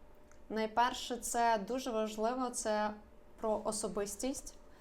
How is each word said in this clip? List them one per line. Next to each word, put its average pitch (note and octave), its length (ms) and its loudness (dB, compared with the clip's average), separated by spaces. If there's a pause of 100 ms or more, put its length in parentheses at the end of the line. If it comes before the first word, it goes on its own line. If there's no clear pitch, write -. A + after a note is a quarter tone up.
(500)
найперше, A#3 680 2
це A#3 500 4
дуже C4 240 -2
важливо, A3 580 0
це G#3+ 420 2 (500)
про G#3+ 240 2
особистість. G#3+ 880 -2 (280)